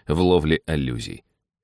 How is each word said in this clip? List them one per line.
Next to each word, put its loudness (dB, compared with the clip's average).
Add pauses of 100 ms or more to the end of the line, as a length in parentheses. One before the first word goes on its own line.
в 0
ловле 2
аллюзий. -6 (400)